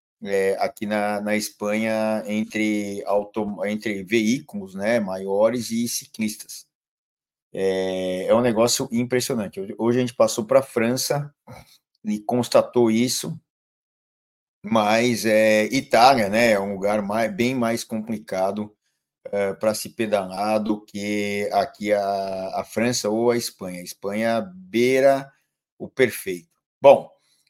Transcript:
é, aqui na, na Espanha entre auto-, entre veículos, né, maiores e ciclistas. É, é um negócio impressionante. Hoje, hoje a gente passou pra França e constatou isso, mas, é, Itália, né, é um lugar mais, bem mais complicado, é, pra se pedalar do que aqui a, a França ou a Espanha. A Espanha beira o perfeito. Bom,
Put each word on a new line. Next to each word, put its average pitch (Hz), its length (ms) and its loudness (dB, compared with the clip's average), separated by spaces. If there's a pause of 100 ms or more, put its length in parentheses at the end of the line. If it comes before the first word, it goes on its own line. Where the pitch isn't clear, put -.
(220)
é, 98 380 0
aqui 98 260 -4
na, 104 340 -2
na 104 160 -2
Espanha 110 880 -2
entre 104 800 -2
auto-, 101 640 -4
entre 104 360 -6
veículos, 107 720 -2
né, 107 260 0
maiores 101 680 0
e 117 180 -2
ciclistas. - 760 -8 (840)
É, 92 760 -2
é 104 60 6
um 117 60 6
negócio 117 500 2
impressionante. 120 720 -2
Hoje, 101 160 -10
hoje 120 220 0
a - 20 2
gente 123 140 -4
passou 110 320 2
pra 131 160 4
França 131 720 -2 (680)
e 104 160 -4
constatou 120 720 2
isso, 120 480 -2 (1300)
mas, 110 600 2
é, 107 380 4
Itália, 120 640 4
né, 113 220 4
é 101 80 4
um 98 120 -4
lugar 101 300 -2
mais, 107 320 -2
bem 120 200 0
mais 117 300 -2
complicado, 104 920 -6 (520)
é, 101 260 -4
pra 110 200 -2
se - 180 -8
pedalar 104 720 -2
do 107 200 -2
que 101 720 -4
aqui 101 400 0
a, 98 680 -2
a 95 40 -8
França 117 440 -2
ou 117 220 2
a 120 60 2
Espanha. 92 440 -8
A 87 40 -14
Espanha 110 560 -4
beira 123 920 2 (460)
o 104 100 -12
perfeito. 98 600 -2 (320)
Bom, 139 280 8 (420)